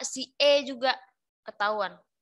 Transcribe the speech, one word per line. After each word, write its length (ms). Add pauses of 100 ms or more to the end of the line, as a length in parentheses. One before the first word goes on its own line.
si 320
E 320
juga 320 (480)
ketahuan. 480 (280)